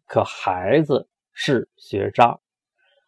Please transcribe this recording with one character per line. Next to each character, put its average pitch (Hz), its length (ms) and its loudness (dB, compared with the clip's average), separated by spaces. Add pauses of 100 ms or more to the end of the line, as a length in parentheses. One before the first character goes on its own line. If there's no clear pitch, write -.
可 107 200 0
孩 98 580 0
子 143 240 -2 (260)
是 - 440 -2
学 104 360 -6
渣。” 120 280 2 (680)